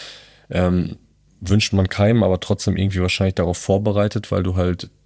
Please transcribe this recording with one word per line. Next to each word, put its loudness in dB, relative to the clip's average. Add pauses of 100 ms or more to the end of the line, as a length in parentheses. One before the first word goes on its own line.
(500)
ähm, 0 (440)
wünscht 0
man 2
keinem, 2
aber 0
trotzdem -2
irgendwie 0
wahrscheinlich 0
darauf 0
vorbereitet, 0
weil 0
du 0
halt -2 (160)